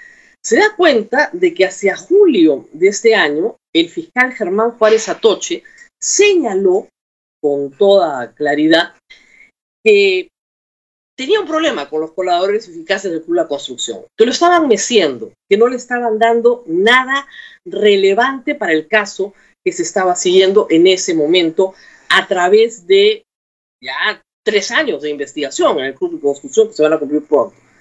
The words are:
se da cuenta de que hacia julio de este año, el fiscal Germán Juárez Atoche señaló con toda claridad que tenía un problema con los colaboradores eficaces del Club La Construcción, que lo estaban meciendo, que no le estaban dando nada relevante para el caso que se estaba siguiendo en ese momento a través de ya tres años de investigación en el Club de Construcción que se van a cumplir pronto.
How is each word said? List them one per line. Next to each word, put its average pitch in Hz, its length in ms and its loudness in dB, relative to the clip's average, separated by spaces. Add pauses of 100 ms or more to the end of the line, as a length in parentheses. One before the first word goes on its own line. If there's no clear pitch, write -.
(440)
se 240 140 0
da 415 180 2
cuenta 285 560 0
de 175 220 -2
que 185 120 0
hacia 190 300 -4
julio 233 800 2
de 175 160 2
este 220 260 2
año, 165 400 -2 (180)
el 165 140 0
fiscal 247 460 -6
Germán 214 380 -2
Juárez 220 360 0
Atoche 180 560 -2 (340)
señaló 226 920 0 (520)
con 143 300 -4
toda 165 600 0
claridad 151 640 0 (880)
que 196 460 2 (920)
tenía 339 200 -2
un 339 80 -6
problema 285 420 -4
con 156 120 -4
los 160 100 -8
colaboradores 190 580 -2
eficaces 185 420 -6
del 160 120 -6
Club 170 140 -2
La 165 100 -2
Construcción, 123 580 -10 (100)
que - 80 0
lo 254 80 2
estaban 349 360 2
meciendo, 160 640 0 (160)
que 196 80 2
no 233 100 4
le 254 80 -4
estaban 240 440 -4
dando 233 480 2
nada 254 600 0 (380)
relevante 208 880 0
para 202 180 -6
el 156 160 -2
caso 202 460 -4 (320)
que 180 60 -2
se 170 100 -8
estaba 180 340 -2
siguiendo 190 540 2
en 165 160 4
ese 185 300 0
momento 170 580 0 (360)
a 190 180 0
través 196 580 0
de 202 380 2 (600)
ya 160 380 -6 (240)
tres 208 240 -2
años 240 320 -4
de 151 80 -6
investigación 147 680 -4
en 131 60 -4
el 135 100 -8
Club - 180 -6
de - 80 -12
Construcción 143 460 -2
que - 80 -20
se 151 80 0
van 156 100 2
a 156 60 -2
cumplir 147 260 -4
pronto. 120 300 0 (260)